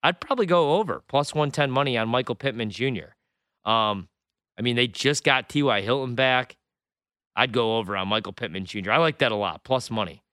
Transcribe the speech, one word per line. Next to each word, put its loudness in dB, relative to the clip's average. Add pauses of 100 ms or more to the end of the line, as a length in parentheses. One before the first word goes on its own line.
I'd 0
probably 0
go 4
over, -4
plus -2
one 2
ten 0
money 0
on 0
Michael 0
Pittman -4
Junior. -4 (480)
Um, 0 (500)
I -8
mean, 0
they 2
just -2
got 2
T 0
Y 2
Hilton -2
back. 0 (800)
I'd 2
go 2
over -2
on -2
Michael -2
Pittman -8
Junior. -6
I 4
like 2
that 2
a -2
lot. -4
Plus -4
money. -6